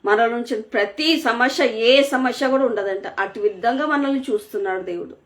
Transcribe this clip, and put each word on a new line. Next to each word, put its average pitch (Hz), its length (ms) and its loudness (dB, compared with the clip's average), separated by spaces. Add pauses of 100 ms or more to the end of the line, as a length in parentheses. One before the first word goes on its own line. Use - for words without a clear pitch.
మనలో 233 320 2
నుంచి 233 260 -4
ప్రతి 285 580 0
సమస్య, 247 460 0
ఏ 233 360 4
సమస్య 262 460 0
కూడా 269 180 2
ఉండదంట. 196 400 -2
అటు 196 340 -6
విధంగా 220 460 0
మనల్ని 277 440 0
చూస్తున్నాడు 196 520 -2
దేవుడు 175 440 -8